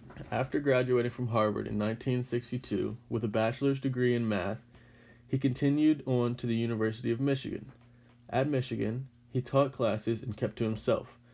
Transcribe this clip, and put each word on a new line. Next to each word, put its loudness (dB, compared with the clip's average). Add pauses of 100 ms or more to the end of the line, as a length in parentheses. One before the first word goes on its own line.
(320)
After 0
graduating 2
from -4
Harvard 2
in -2
nineteen 0
sixty-two -4 (120)
with -2
a 0
bachelor's 0
degree 2
in 0
math, 0 (680)
he 0
continued 2
on 2
to -6
the 2
University 0
of -2
Michigan. -2 (580)
At 2
Michigan, -2 (240)
he 0
taught 2
classes 0
and -6
kept -2
to 0
himself. 0 (280)